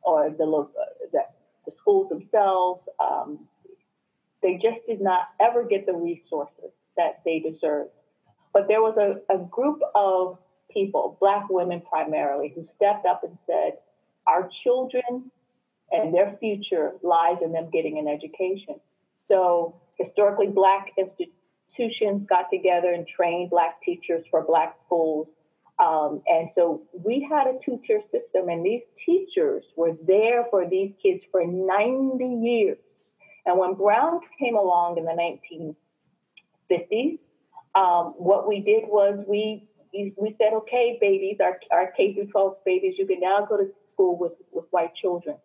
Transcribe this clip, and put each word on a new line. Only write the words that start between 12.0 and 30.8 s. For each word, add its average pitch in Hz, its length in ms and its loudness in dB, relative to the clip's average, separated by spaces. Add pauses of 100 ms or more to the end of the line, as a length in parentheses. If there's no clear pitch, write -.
who 165 100 -14 (120)
stepped 202 280 2
up 180 180 0
and 175 140 -14 (100)
said, 160 260 -2 (540)
"Our 185 220 2 (140)
children 254 680 -2 (600)
and 160 240 0
their 202 260 2
future 196 520 -4 (100)
lies 170 400 2
in 165 100 -4
them 165 180 -6
getting 156 280 -2
an 151 100 -4
education." 185 680 -6 (520)
So 175 460 2 (220)
historically 202 500 0
Black 196 500 2
institutions 190 380 -6 (460)
institutions 208 480 -2
got 180 220 2
together 180 420 2
and 170 140 -4
trained 175 440 -2
Black 170 320 0
teachers 175 480 -4
for 160 120 0
Black 160 340 0 (100)
schools. 160 420 0 (500)
Um, 156 480 0
and 165 280 2
so 165 280 2 (100)
we 220 380 -4
had 294 160 2
a 262 180 -2
two-tier 220 460 -2
system, 175 380 -2
and 170 160 -4
these 226 180 -2 (220)
teachers 330 600 0 (120)
were 165 200 0 (100)
there 226 440 4
for 180 180 0
these 196 240 -2 (100)